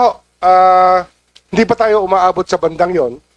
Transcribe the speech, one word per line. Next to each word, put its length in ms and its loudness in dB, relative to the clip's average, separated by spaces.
ho. 40 2
Ah, 640 2
hindi 160 0
pa 80 0
tayo 320 -2
umaabot 400 0
sa 160 -4
bandang 320 -2
yon 200 -2